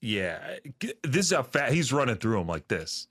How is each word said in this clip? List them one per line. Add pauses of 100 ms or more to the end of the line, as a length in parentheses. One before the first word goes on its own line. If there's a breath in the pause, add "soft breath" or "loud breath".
Yeah. (240)
G-,
this
is
how
fat
he's
running
through
'em
like
this.